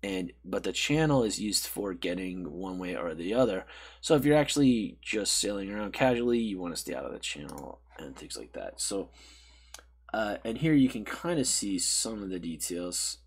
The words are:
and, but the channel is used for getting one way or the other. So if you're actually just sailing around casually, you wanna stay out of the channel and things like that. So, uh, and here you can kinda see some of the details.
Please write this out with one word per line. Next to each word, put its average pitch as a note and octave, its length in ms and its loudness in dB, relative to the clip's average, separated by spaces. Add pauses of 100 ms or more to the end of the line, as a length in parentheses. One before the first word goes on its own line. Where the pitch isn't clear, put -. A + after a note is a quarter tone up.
and, F#2+ 320 -4 (100)
but F#2+ 200 -4
the F#2+ 80 -2
channel D3 520 4
is G#2 160 0
used G2+ 280 0
for G2+ 260 -4
getting F2+ 580 -4
one F#2 260 -6
way F2+ 180 -6
or D#2+ 200 -4
the E2+ 180 -2
other. A2+ 320 2 (360)
So - 140 4
if C#3 80 4
you're D3 140 6
actually C3 640 4
just G#2 320 -2
sailing G2 380 0
around G#2 220 -6
casually, A#2+ 460 4
you G#2+ 200 -2
wanna F2 160 -6
stay - 180 -6
out C2 120 -6
of B1 60 -6
the D2 80 -8
channel C#2+ 640 -10 (160)
and C#2 180 -12
things - 220 -12
like - 160 -14
that. - 260 -10
So, G2 300 -4 (1040)
uh, G#2+ 300 0
and A2+ 140 -4
here D#3 160 4
you C3+ 160 8
can G#2+ 160 -6
kinda E3+ 380 -2
see G2 360 0
some - 420 0
of G2 80 -6
the F#2 100 -4
details. F2 880 -4